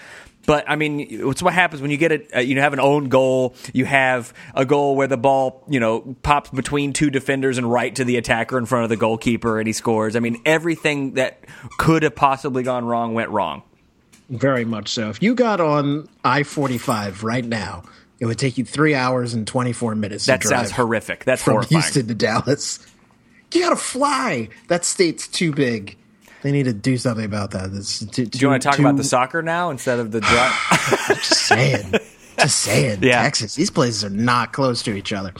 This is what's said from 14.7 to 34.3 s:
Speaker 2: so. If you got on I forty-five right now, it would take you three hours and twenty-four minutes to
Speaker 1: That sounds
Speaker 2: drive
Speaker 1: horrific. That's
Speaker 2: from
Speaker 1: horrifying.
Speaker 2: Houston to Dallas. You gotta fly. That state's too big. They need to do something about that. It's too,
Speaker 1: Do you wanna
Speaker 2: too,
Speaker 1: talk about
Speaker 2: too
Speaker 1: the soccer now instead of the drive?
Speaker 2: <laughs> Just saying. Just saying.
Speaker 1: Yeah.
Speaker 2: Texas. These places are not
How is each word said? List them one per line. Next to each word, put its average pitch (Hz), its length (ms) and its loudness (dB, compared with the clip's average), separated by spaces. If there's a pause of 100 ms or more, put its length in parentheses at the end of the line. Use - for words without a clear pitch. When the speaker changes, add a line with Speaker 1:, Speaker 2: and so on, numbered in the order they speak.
Speaker 2:
so. 107 200 -4
If 104 140 -6
you 233 100 4
got 226 260 0
on 147 480 0 (160)
I 135 200 2
forty-five 113 800 -4
right 117 200 -2
now, 92 380 -6 (380)
it 123 80 -2
would 117 100 -2
take 131 220 -2
you 113 60 0
three 151 280 2
hours 127 400 0
and 110 140 -2
twenty-four 120 480 -2
minutes 101 300 -4
to 131 80 4
Speaker 1:
That - 100 0
sounds 117 260 0
Speaker 2:
drive - 80 -8
Speaker 1:
horrific. 113 480 0
That's 127 160 2
Speaker 2:
from 131 120 4
Speaker 1:
horrifying. 110 280 2
Speaker 2:
Houston 143 260 0
to 120 60 -2
Dallas. 117 720 -2 (680)
You 339 100 4
gotta 339 160 2
fly. 254 720 -2 (180)
That 170 180 0
state's - 420 0
too 160 260 0
big. 117 440 -2 (460)
They 143 80 0
need 143 140 2
to 123 80 0
do 123 240 0
something 113 280 -2
about 101 260 -4
that. 95 220 -6
It's 101 320 -8
too, 123 220 -4
Speaker 1:
Do 123 100 -8
you 135 100 4
wanna 135 120 4
Speaker 2:
too, 143 100 -2
Speaker 1:
talk 139 100 4
about 143 120 6
Speaker 2:
too 139 60 4
Speaker 1:
the 131 60 0
soccer 135 380 0
now 170 300 -2
instead 123 260 -2
of 113 140 -4
the 110 100 -2
drive? - 840 2
Speaker 2:
<laughs> - 0 -
Just - 220 0 (180)
saying. 143 460 2 (440)
Just 175 220 2
saying. 120 420 0
Speaker 1:
Yeah. 123 220 4
Speaker 2:
Texas. 123 320 -2
These 185 160 0
places 117 320 0
are 101 80 -6
not 117 420 0